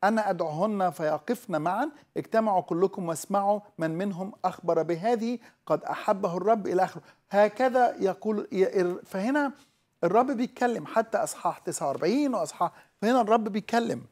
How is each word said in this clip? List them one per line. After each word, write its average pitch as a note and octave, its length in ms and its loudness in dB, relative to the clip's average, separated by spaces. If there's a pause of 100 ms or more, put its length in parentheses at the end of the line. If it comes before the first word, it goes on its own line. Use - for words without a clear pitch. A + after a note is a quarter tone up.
أنا G#3 260 2
أدعوهن F3+ 600 0
فيقفن D#3 720 -4
معًا، G3+ 280 -2 (280)
اجتمعوا G#3 440 0
كلكم F#3 480 -2
واسمعوا G3+ 500 0 (180)
من D#3+ 200 -2
منهم F#3+ 340 -6 (140)
أخبر E3+ 380 0
بهذه، A3 560 -2 (260)
قد D3+ 180 0
أحبه F#3+ 540 -2
الرب"، G3 300 2
إلى F3+ 160 2
آخره. F3 180 -4 (300)
هكذا A#3 680 4
يقول F#3+ 520 -2
ي-، F#3+ 300 2
ال-، F3+ 240 -2
فهنا C4 460 -2 (520)
الرب A3+ 280 4
بيتكلم A#3 540 -2
حتى A3 320 0
أصحاح - 400 -2
تسعة D#3+ 300 -6
وأربعين G3+ 460 0
وأصحاح، F3 380 -4 (300)
فهنا A#3+ 200 2
الرب A3 220 2
بيتكلم G#3+ 580 -2 (100)